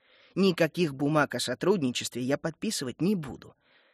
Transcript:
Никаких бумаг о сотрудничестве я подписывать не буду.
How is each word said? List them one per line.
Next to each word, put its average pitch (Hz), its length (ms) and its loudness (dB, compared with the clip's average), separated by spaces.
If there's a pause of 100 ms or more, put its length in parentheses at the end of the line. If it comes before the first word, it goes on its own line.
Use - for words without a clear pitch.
(360)
Никаких 170 580 2
бумаг 143 420 2
о 120 40 -4
сотрудничестве 131 800 0
я 131 160 0
подписывать 160 640 -6
не 202 140 2
буду. 135 400 -8 (380)